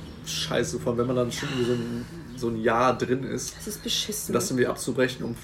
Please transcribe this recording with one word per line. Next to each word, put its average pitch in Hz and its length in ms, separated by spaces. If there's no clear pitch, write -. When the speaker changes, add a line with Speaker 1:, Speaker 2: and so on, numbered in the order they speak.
Speaker 1:
scheiße, - 520
vor 123 120
allem 117 80
wenn 120 80
man 127 80
dann 120 160
schon - 180
irgendwie 127 160
so 123 80
ein, 120 320
so 120 140
ein 113 120
Jahr 117 360
drin 127 260
ist. - 340
Speaker 2:
Das - 100
ist - 140
beschissen. - 460
Speaker 1:
Und - 80
das - 160
irgendwie 127 160
abzubrechen, - 580
um 117 180